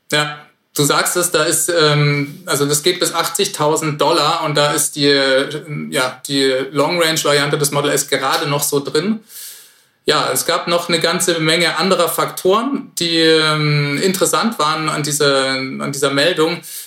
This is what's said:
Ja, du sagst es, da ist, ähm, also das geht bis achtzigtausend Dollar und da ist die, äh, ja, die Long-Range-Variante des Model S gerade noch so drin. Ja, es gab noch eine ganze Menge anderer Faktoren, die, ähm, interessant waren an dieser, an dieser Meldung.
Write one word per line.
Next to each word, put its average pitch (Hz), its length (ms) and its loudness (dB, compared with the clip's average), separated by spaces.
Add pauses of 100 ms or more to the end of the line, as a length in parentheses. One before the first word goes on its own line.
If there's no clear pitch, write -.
(120)
Ja, 147 260 -2 (380)
du 147 80 2
sagst 151 320 2
es, 175 160 0
da 156 100 4
ist, 165 260 0
ähm, 147 800 2
also 143 200 0
das 147 180 0
geht 180 160 0
bis 160 120 0
achtzigtausend 156 880 -2
Dollar 156 440 0
und 151 100 -4
da 147 200 2
ist - 200 -2
die, 143 140 2
äh, 139 560 2 (260)
ja, 127 380 -4
die 135 260 2 (160)
Long-Range-Variante 151 880 2
des 147 140 0
Model 143 180 0
S 147 160 0
gerade 147 420 -2
noch 143 140 -2
so 143 160 0
drin. 190 400 -2 (880)
Ja, 143 260 2
es 127 140 -4
gab 165 200 -2
noch 170 220 0
eine 170 100 0
ganze 170 420 0
Menge 160 360 2
anderer 170 320 2
Faktoren, 202 880 0
die, 165 200 0
ähm, 151 840 2
interessant 180 560 0
waren 156 300 -2
an 151 140 -2
dieser, 143 480 0
an 135 420 -4
dieser 139 180 0
Meldung. 156 520 0 (240)